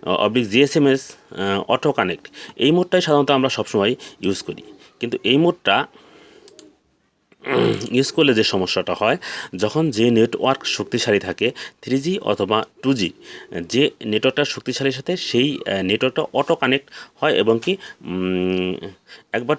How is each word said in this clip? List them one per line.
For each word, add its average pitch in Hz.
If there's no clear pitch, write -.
অবলিক 104
জিএসএমএস, 139
আহ, 196
অটো 131
কানেক্ট, 90
এই 131
মোডটাই 180
সাধারণত 143
আমরা 131
সবসময় 110
ইউজ 95
করি। -
কিন্তু 120
এই 123
মোডটা 143
ইউজ 131
করলে 147
যে 110
সমস্যাটা 95
হয়, 113
যখন 127
যে 113
নেটওয়ার্ক 117
শক্তিশালী 107
থাকে, 95
থ্রি 127
জি 170
অথবা 104
টু 135
জি, 101
যে 139
নেটওয়ার্কটা 127
শক্তিশালীর 135
সাথে 135
সেই, 135
আহ, 98
নেটওয়ার্কটা 107
অটো 147
কানেক্ট 135
হয় 143
এবং 113
কি, 190
উম, 92
একবার 123